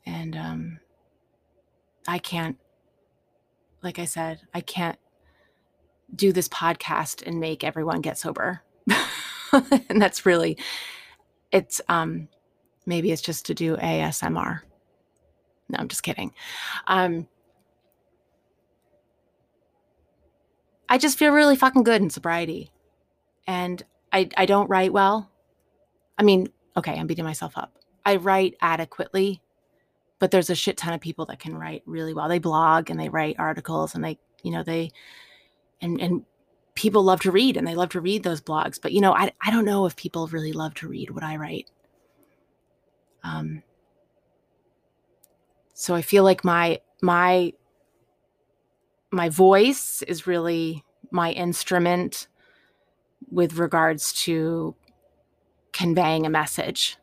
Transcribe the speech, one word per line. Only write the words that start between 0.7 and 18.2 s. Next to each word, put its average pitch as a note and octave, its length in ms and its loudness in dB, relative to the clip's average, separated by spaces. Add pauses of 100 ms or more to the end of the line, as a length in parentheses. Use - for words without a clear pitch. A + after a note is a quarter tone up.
I F3 120 -4
can't, E3 400 -8 (1200)
like F3+ 160 -10
I E3+ 60 -6
said, D#3+ 360 -8 (120)
I F3 80 -8
can't E3+ 380 -6 (1160)
do G3 180 4
this F3+ 160 0
podcast - 800 -4
and E3 140 -6
make D#3+ 240 -6
everyone D#3+ 360 -4
get D#3+ 180 -8
sober. - 440 -6 (240)
<laughs> - 60 4 (960)
And G#3 140 4
that's - 240 2
really, E3 320 2 (920)
it's, - 360 0
um, E3 400 -2 (580)
maybe F3 260 0
it's D#3+ 100 -4
just - 240 -8
to - 80 -4
do D#3+ 220 -2
A D#3+ 240 -2
S D#3 220 -4
M E3 140 -2
R. - 280 -6 (1040)
No, - 100 -4
I'm - 80 -4
just - 160 -8
kidding. - 320 -8 (540)
Um, F3 400 0 (3500)